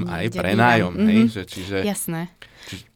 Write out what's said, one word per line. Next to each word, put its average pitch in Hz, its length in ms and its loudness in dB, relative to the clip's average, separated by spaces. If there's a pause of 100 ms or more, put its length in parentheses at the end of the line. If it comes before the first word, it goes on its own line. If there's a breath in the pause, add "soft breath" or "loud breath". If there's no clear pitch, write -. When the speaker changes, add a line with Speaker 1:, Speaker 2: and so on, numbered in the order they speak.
Speaker 1:
aj 87 240 -4
Speaker 2:
niekde - 80 -10
Speaker 1:
prenájom, 101 560 2
Speaker 2:
bývam. 214 160 2
Speaker 1:
hej? 107 80 6
Speaker 2:
Mhm. 226 120 6
Speaker 1:
Že, 220 180 -8
čiže 196 340 -8
Speaker 2:
Jasné. 190 400 -4 (460 loud breath)
Speaker 1:
čiže - 160 -14 (120)